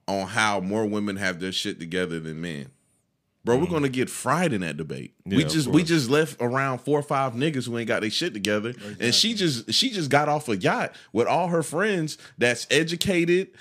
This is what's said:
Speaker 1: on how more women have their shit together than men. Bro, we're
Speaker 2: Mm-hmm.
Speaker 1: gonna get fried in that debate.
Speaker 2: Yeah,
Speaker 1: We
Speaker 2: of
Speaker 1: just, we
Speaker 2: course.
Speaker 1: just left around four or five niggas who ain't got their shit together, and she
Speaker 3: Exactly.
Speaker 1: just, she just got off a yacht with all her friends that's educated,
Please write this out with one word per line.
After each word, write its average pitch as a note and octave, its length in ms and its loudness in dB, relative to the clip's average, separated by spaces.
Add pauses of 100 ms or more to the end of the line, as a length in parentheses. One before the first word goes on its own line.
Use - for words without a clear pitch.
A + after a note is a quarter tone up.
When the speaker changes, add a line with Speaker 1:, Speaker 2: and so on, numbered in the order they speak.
Speaker 1:
on F#2+ 220 -2
how G#2 320 2
more G2+ 240 -2
women G#2 320 -2
have F#2 240 -4
their F#2 120 -4
shit - 280 -6
together E2+ 400 -4
than D#2+ 220 -10
men. D2+ 260 -8 (760)
Bro, A#2 120 4
we're C#3 80 2
Speaker 2:
Mm-hmm. F3+ 80 -4
Speaker 1:
gonna D3 160 0
get B2+ 220 -2
fried D#3 420 0
in G#2 80 -2
that D#2+ 160 -4
debate. D2 380 -10 (100)
Speaker 2:
Yeah, F#2+ 140 0
Speaker 1:
We D#3 60 4
Speaker 2:
of C#3+ 60 -2
Speaker 1:
just, D3 180 0
we D3 120 6
Speaker 2:
course. E3 80 -2
Speaker 1:
just D3+ 220 2
left D3+ 300 2
around B2+ 400 0
four D3 180 2
or D3 40 0
five C3+ 300 0
niggas C3 320 -2
who A#2 140 -4
ain't A2+ 100 -4
got A2 140 2
their G#2+ 80 0
shit E3+ 240 -2
together, G#2+ 400 0 (260)
and A#2 140 2
she A3 160 4
Speaker 3:
Exactly. A#3+ 40 -4
Speaker 1:
just, D3 380 -2
she B3+ 180 2
just F3 200 -4
got D3 180 4
off D3 220 -2
a G#2+ 60 2
yacht D#3+ 380 -2 (180)
with A2+ 140 2
all E3 220 2
her E3+ 140 2
friends E3+ 560 -2 (180)
that's A#2+ 340 2
educated, E3+ 800 2 (120)